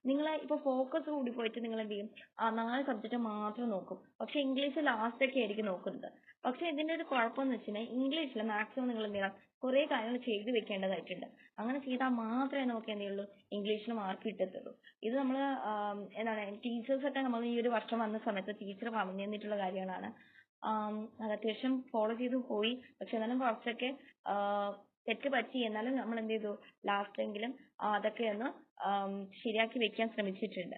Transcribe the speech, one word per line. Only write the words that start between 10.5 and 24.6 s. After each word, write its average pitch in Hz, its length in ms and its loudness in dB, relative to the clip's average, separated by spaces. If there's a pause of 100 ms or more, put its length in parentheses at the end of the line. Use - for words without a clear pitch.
വെക്കേണ്ടതായിട്ടുണ്ട്. 190 760 0 (340)
അങ്ങനെ 254 200 0
ചെയ്താൽ 262 300 0
മാത്രമേ 254 560 2
നമുക്ക് 226 260 0
എന്ത് 208 100 -2
ചെയ്യുള്ളൂ, 196 240 -2 (260)
ഇംഗ്ലീഷിന് 208 440 0
മാർക്ക് 202 280 -2
കിട്ടത്തുള്ളൂ. 190 500 -2 (300)
ഇത് 233 140 2
നമ്മൾ, 262 200 2 (340)
ആം, 208 420 -2
എന്താണ് 208 520 -2
ടീച്ചേഴ്സ് 254 420 0
ഒക്കെ 269 120 0
നമ്മൾ 240 260 2
ഈ 240 160 2
ഒരു 240 80 4
വർഷം 226 300 2
വന്ന 220 180 0
സമയത്ത് 208 380 -2
ടീച്ചർ 202 340 -6
പറഞ്ഞു 196 340 -2
തന്നിട്ടുള്ള 208 340 -2
കാര്യങ്ങളാണ്. 190 540 -2 (540)
ആം, 214 440 -2 (120)
അത് 214 100 -2
അത്യാവശ്യം 226 600 0
ഫോളോ 220 240 4
ചെയ്ത് 247 200 0
പോയി. 226 400 2 (260)
പക്ഷെ 202 140 -4
എന്നാലും 233 240 2
കുറച്ചൊക്കെ, 247 580 0 (300)
ആ, 196 80 2 (720)